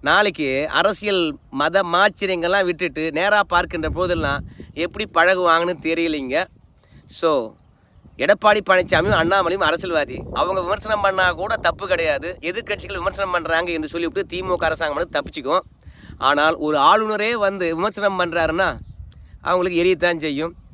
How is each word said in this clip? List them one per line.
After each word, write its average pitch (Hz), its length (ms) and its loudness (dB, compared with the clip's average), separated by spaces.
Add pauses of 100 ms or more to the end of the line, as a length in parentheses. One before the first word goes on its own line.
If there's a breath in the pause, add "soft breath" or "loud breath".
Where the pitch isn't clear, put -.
நாளைக்கு 160 480 2 (200)
அரசியல் 190 540 0 (280)
மத 156 320 0
மாச்சரியங்கள்லாம் 185 800 0
விட்டுட்டு 160 380 -4 (100)
நேரா 196 300 2
பார்க்கின்ற 175 480 -2
போதெல்லாம் 156 500 -2 (340 loud breath)
எப்படி 175 300 -6 (100)
பழகுவாங்கன்னு 175 680 4
தெரியலைங்க. 156 560 -2 (680 soft breath)
So, - 240 -2 (840 soft breath)
எடப்பாடி 208 440 4
பழனிசாமியும் 185 580 2
அண்ணாமலையும் 180 500 2
அரசியல்வாதி, 160 480 -2 (160)
அவங்க 180 280 0
விமர்சனம் 208 400 -2
பண்ணா 190 320 2
கூட 196 240 -4
தப்பு 175 300 -2
கிடையாது. 165 420 0 (120)
எதிர்க்கட்சிகள் 190 600 -6
விமர்சனம் 196 300 -4
பண்றாங்க 170 420 0
என்று 156 160 -4
சொல்லிவிட்டு 170 400 -4
திமுக 180 360 -4
அரசாங்கம் 156 340 -2
வந்து 160 180 -4
தப்பிச்சுக்கும். 143 480 -2 (540 loud breath)
ஆனால் 147 360 4
ஒரு 151 240 -2
ஆளுநரே 214 540 4
வந்து 196 420 0
விமர்சனம் 196 460 -2
பண்றாருன்னா 170 480 0 (720 soft breath)
அவங்களுக்கு 180 400 0
எரியத்தான் 175 380 2
செய்யும். 156 360 -4 (200)